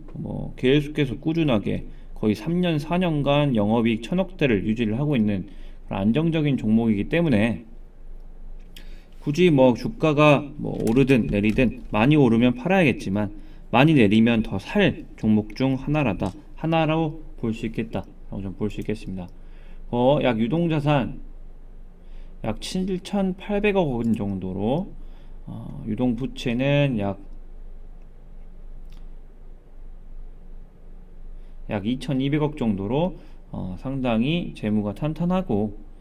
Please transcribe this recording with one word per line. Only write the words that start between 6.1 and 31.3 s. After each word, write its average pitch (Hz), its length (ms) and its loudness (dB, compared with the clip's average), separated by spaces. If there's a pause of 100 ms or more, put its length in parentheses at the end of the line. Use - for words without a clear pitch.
종목이기 110 520 2
때문에 120 560 2 (1600)
굳이 160 300 4
뭐 131 240 8
주가가 139 800 4
뭐 107 200 -6 (120)
오르든 123 400 6
내리든 107 640 2
많이 127 260 6
오르면 123 380 6
팔아야겠지만 107 800 2 (380)
많이 147 240 6
내리면 113 480 6
더 101 160 -4
살 - 480 0 (100)
종목 107 400 0
중 135 180 0
하나라다, 107 580 -2 (240)
하나로 160 640 0 (180)
볼 113 140 -2
수 117 120 -8
있겠다라고 110 760 -8
좀 95 140 -8
볼 104 140 -2
수 - 100 -8
있겠습니다. 92 480 -8 (640)
어, 127 320 4
약 120 180 2
유동자산 147 800 0 (1200)
약 110 160 -4
칠천팔백억 190 1300 0
원 117 260 2
정도로, 101 760 -2 (540)
어, - 400 -12
유동부채는 127 1120 2
약, 98 200 -2 (4000)